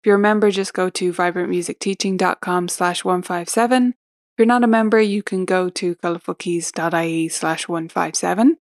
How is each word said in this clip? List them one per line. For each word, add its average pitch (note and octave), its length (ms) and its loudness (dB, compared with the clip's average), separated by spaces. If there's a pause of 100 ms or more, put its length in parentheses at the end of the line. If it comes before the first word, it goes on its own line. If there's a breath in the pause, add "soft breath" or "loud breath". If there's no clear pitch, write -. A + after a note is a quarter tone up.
If - 60 -2
you're G3+ 100 6
a - 20 4
member, G#3 320 4
just G3 220 -4
go F#3 160 -2
to F3+ 240 -2
vibrant F3 380 -2
music F3 280 -4
teaching G3 380 -2
dot F3+ 240 0
com F3+ 280 -2
slash F3 360 -2
one F#3 180 0
five F3 260 -8
seven. B3 400 2
If - 500 -12
you're A3+ 80 6
not A#3+ 180 4
a - 20 4
member, A3 340 4
you G3+ 220 2
can F#3+ 220 -2
go F#3 240 0
to F3+ 280 -4
colourfulkeys E3+ 760 -6
dot E3+ 220 -2
I E3 120 0
E E3 220 -2
slash D#3+ 400 -4
one E3 200 -6
five E3 280 -4
seven. G#3+ 460 2